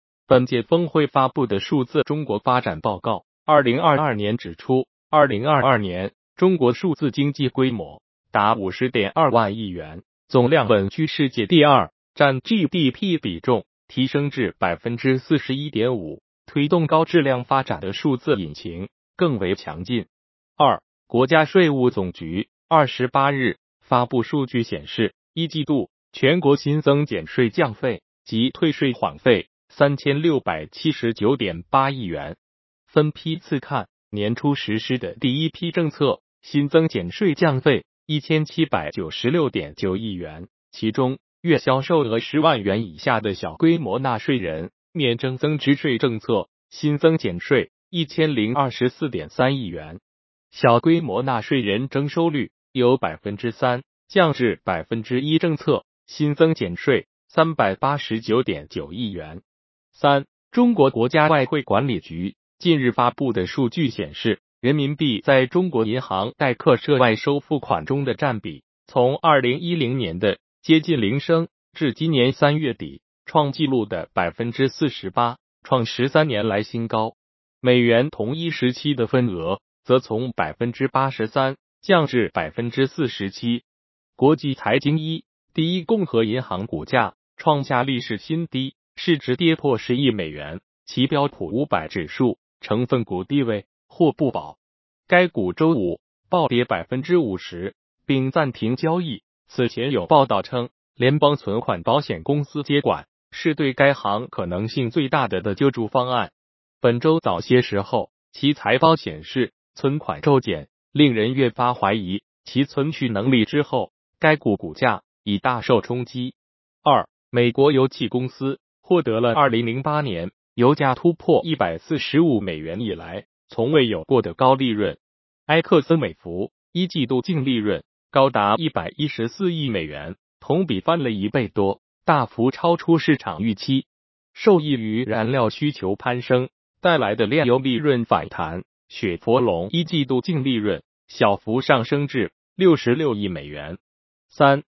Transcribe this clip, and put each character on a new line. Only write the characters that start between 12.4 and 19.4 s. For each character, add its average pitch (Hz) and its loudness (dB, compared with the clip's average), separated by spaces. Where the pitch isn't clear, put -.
D 156 2
P 175 -2
比 90 -6
重 117 0
提 131 0
升 143 -2
至 113 -4
百 87 0
分 117 -8
之 131 2
四 151 0
十 131 -4
一 147 -8
点 120 0
五， 80 -10
推 147 0
动 165 2
高 160 4
质 170 2
量 131 0
发 135 0
展 104 -6
的 95 -6
数 139 0
字 139 0
引 80 -8
擎 87 -12
更 156 0
为 92 0